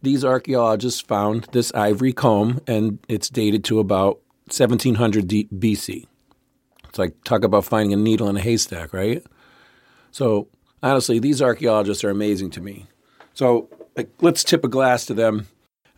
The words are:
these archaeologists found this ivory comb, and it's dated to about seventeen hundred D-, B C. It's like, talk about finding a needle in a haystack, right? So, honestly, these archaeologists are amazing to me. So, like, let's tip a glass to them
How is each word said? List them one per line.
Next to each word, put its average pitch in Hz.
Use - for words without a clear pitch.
these 135
archaeologists 120
found 107
this 120
ivory 107
comb, 117
and 110
it's 104
dated 107
to 110
about 98
seventeen 123
hundred 107
D-, 104
B 101
C. -
It's -
like, 90
talk 110
about 101
finding 107
a 101
needle 110
in 98
a 95
haystack, 92
right? 107
So, 107
honestly, 127
these 135
archaeologists 113
are 104
amazing 98
to -
me. 98
So, 120
like, -
let's 170
tip 151
a 123
glass 127
to 120
them 107